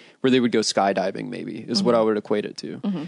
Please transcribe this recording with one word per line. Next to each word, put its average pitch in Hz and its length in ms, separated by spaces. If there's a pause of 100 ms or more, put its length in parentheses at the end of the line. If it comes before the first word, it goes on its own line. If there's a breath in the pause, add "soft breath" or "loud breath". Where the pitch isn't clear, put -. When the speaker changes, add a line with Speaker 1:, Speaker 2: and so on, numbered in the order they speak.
(220 soft breath)
Speaker 1:
where 131 100
they 127 80
would 120 120
go 113 80
skydiving, 101 720
maybe, 92 380
is 110 160
what 120 100
Speaker 2:
Mm-hmm. 113 80
Speaker 1:
I - 20
would 110 140
equate 104 280
it - 120
to. - 200
Speaker 2:
Mm-hmm. 170 300